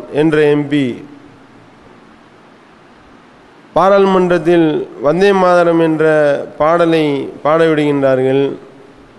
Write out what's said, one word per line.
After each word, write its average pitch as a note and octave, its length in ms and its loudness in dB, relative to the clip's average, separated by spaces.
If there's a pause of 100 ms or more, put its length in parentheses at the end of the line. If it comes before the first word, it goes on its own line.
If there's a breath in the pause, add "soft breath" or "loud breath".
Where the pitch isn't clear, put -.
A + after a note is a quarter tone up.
(200)
என்ற D#3 160 2 (180)
எம் D3 140 -2
பி C#3+ 160 -2 (3000)
பாராளுமன்றத்தில் F3+ 960 2 (400)
வந்தே F#3+ 240 2
மாதரம் F3 560 2
என்ற D#3 160 -2 (560)
பாடலை E3 440 0 (400)
பாடவிடுகின்றார்கள். C#3+ 1000 0 (760)